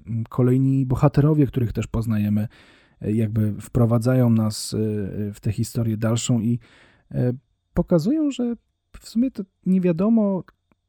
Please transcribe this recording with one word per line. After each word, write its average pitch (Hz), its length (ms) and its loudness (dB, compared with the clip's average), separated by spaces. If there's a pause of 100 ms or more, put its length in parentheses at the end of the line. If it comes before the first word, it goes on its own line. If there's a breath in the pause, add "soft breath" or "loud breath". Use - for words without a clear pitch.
M, 113 220 -4
kolejni 135 580 2
bohaterowie, 147 600 2
których 117 260 -2
też 113 140 -4
poznajemy, 107 600 -2 (520 soft breath)
e, 104 120 -4
jakby 107 480 0
wprowadzają 120 680 2
nas, 110 440 0
e, 104 580 -4
w - 80 -18
tę 110 120 -2
historię 113 440 -2
dalszą 113 440 0
i, 117 180 0 (520 soft breath)
e, 123 220 0 (420)
pokazują, 208 560 0
że 240 240 -4 (460)
w - 80 -20
sumie 247 220 -2
to - 120 -10 (240)
nie 185 140 2
wiadomo, 196 640 2 (440)